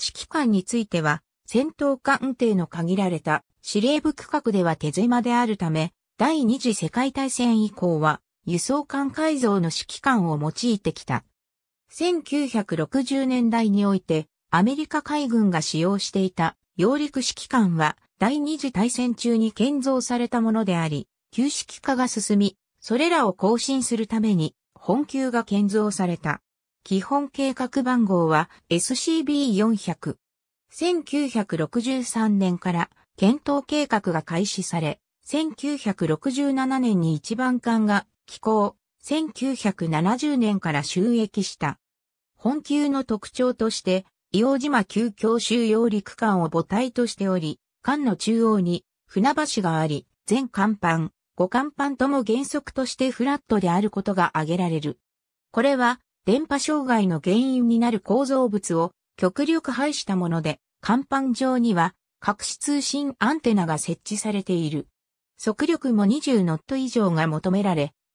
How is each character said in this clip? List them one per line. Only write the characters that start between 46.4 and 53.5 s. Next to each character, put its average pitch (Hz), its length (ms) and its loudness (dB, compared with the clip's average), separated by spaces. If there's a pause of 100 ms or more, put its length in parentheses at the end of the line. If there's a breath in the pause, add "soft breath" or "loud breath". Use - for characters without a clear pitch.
を 160 80 0
母 165 140 0
体 240 280 -2
と 240 140 0
し - 80 -8
て 196 140 -4
お 185 100 0
り、 156 220 -6 (200)
艦 294 240 -2
の 202 120 0
中 226 280 0
央 214 160 4
に 175 240 -2 (220)
船 262 280 0
橋 294 280 -2
が 165 160 0
あ 160 80 0
り、 147 200 -4 (200)
全 247 220 0
甲 202 240 0
板、 165 380 0 (260)
後 185 120 0
甲 269 200 -2
板 277 280 -4
と 262 120 0
も 277 160 0
原 233 200 0
則 - 300 -8
と 254 120 -4
し - 100 -10
て 262 140 0
フ 233 140 -4
ラ 285 140 0
ッ - 80 -20
ト 214 140 2